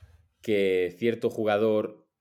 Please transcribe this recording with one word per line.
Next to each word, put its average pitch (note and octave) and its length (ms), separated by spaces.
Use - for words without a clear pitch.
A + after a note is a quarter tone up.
que F#2 580
cierto A#2 300
jugador, G#2+ 800